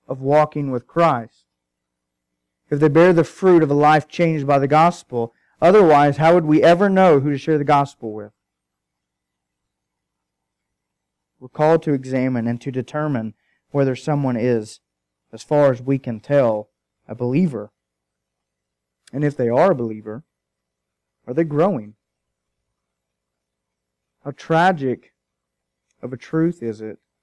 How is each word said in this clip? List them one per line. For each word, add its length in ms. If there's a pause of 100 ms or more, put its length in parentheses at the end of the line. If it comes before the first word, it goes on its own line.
of 140
walking 500
with 160
Christ, 600 (1200)
if 120
they 80
bear 240
the 100
fruit 400
of 80
a 20
life 360
changed 360
by 140
the 80
gospel. 640 (280)
Otherwise, 560
how 160
would 100
we 180
ever 280
know 320
who 100
to 60
share 200
the 60
gospel 480
with? 220 (3000)
We're 80
called 360
to 100
examine 540
and 120
to 120
determine 600 (380)
whether 240
someone 400
is, 460 (500)
as 120
far 280
as 100
we 160
can 220
tell, 500 (380)
a 80
believer. 560 (1400)
And 100
if 140
they 100
are 240
a 40
believer, 480 (1000)
are 80
they 120
growing? 500 (2250)
How 80
tragic 840 (880)
of 100
a 60
truth 440
is 200
it 180 (240)